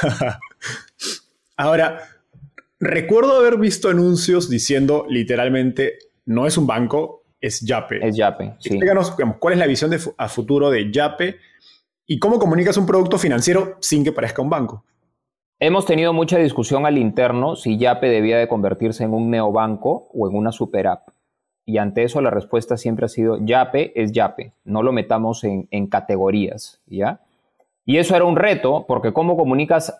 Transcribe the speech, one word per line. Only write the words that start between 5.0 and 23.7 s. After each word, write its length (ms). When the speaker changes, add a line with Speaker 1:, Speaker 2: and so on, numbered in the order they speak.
Speaker 1:
literalmente, 920
"No 200
es 120
un 100
banco, 560
es 220
Yape". 440
Speaker 2:
Es 120
Yape, 420
sí. 120
Speaker 1:
Explícanos, 440
digamos, 220
¿cuál 160
es 80
la 60
visión 220
de 100
fu-, 180
a 100
futuro 420
de 220
Yape 460
y 140
cómo 200
comunicas 360
un 100
producto 320
financiero 640
sin 240
que 80
parezca 300
un 80
banco? 340
Speaker 2:
Hemos 260
tenido 260
mucha 280
discusión 460
al 120
interno 580
si 220
Yape 320
debía 280
de 120
convertirse 560
en 80
un 180
neobanco 840
o 140
en 80
una 160
super 360
app. 200
Y 120
ante 260
eso 160
la 120
respuesta 440
siempre 300
ha 20
sido, 320
"Yape 560